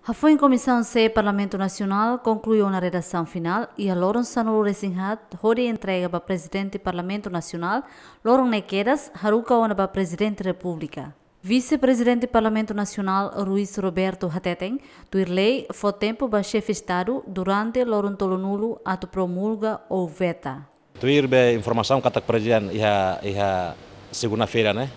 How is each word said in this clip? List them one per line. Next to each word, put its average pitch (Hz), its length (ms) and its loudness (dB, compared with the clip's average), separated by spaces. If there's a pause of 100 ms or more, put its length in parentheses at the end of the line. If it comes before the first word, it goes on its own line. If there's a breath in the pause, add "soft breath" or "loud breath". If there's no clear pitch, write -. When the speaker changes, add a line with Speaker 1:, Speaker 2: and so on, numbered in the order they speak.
Speaker 1:
A 226 60 -2
foi 311 180 6
em 294 60 6
Comissão 254 440 4
C, 226 280 4
Parlamento 202 480 0
Nacional, 202 640 0
concluiu 220 500 2
na 190 80 0
redação 175 480 -2
final 175 500 -4
e 202 140 -2
a 185 40 0
Loron 202 300 2
Sanolo 220 380 0
Resinhat, 196 580 -2 (160)
Rodi 233 300 0
entrega 190 420 -2
para 175 100 -4
Presidente 196 600 -6
do - 20 -8
Parlamento 185 480 -6
Nacional, 175 540 -4 (420 loud breath)
Loron 254 240 4
Nequeras, 214 640 0 (100)
Haruka 226 320 2
Ona 226 200 4
para 190 120 2
Presidente 190 560 -2
da 185 60 -2
República. 160 680 -6 (280)
Vice-Presidente 247 840 2
do - 20 -8
Parlamento 220 440 2
Nacional, 196 600 -2 (120)
Ruiz 196 320 -2
Roberto 185 580 -2
Hateten, 185 460 -4 (300 loud breath)
do 190 100 2
Irlei, 190 540 2
foi 202 180 -2
tempo 220 340 -2
para 208 160 0
chefe 208 300 -2
de 190 60 -2
Estado 185 480 -4
durante 202 580 0
Loron 208 300 0
Tolonulo, 196 680 -2
ato 185 240 -6
promulga 196 840 -4
ou 185 180 -2
veta. 160 580 -4 (320)
Speaker 2:
Tuir 135 300 4
be 123 240 6
informação 113 480 2
que 120 80 2
a 113 140 0
Presidente 110 520 2
ia, 101 480 2
ia 95 540 -2 (340)
segunda-feira, 110 640 0
né? 123 240 -2